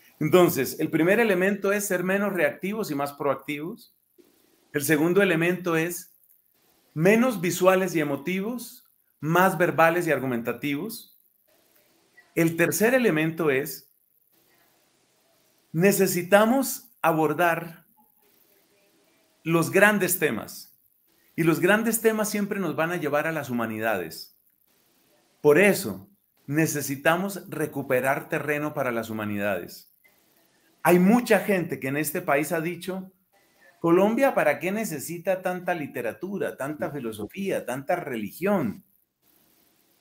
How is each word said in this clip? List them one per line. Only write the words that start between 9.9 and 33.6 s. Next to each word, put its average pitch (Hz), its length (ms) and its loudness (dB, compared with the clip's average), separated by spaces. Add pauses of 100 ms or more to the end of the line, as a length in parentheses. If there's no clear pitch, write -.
y 156 40 2
argumentativos. 131 1080 -4 (1160)
El 165 200 2
tercer 175 380 2
elemento 165 560 2
es, 139 440 -4 (1800)
necesitamos 196 1300 2
abordar 165 840 0 (1600)
los 160 280 0
grandes 196 480 4
temas. - 600 -6 (560)
Y 165 80 -2
los 160 160 2
grandes 220 420 2
temas 214 280 0
siempre 202 300 -4
nos 156 160 -4
van 160 160 -2
a 175 60 -4
llevar 147 280 -2
a 165 60 -4
las 143 180 -6
humanidades. 110 920 -4 (1000)
Por 147 160 6
eso, 117 520 0 (360)
necesitamos 160 1040 -2
recuperar 135 800 -4
terreno 147 440 -4
para 131 180 -4
las 113 180 -4
humanidades. 104 840 -6 (920)
Hay 175 160 6
mucha 214 400 4
gente 175 400 -2
que 135 80 -6
en 139 100 -4
este 156 240 -4
país 151 300 0
ha 165 100 -2
dicho, 180 500 -10 (680)